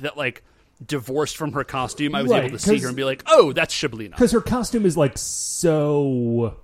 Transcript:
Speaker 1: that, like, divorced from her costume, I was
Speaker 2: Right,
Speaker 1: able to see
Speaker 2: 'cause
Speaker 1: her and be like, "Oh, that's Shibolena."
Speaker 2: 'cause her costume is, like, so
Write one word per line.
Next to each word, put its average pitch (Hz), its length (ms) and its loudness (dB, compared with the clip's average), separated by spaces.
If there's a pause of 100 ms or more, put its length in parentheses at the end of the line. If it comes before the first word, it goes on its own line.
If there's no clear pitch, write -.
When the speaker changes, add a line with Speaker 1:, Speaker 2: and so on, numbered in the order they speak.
Speaker 1:
that, 143 160 -8
like, 127 240 -6 (440)
divorced 139 520 -4
from 151 140 -4
her 135 120 -4
costume, 135 500 -4
I 143 80 -2
was 247 80 0
Speaker 2:
Right, 127 140 2
Speaker 1:
able - 60 -6
to 113 80 -10
see 208 160 2
Speaker 2:
'cause - 80 2
Speaker 1:
her 127 60 -4
and 123 80 -6
be 135 80 -4
like, 135 220 -2
"Oh, 208 280 8
that's 165 200 -2
Shibolena." 110 420 -6
Speaker 2:
'cause 240 160 4
her 226 100 2
costume 226 420 -2
is, 160 120 2
like, 143 200 2
so 139 1500 0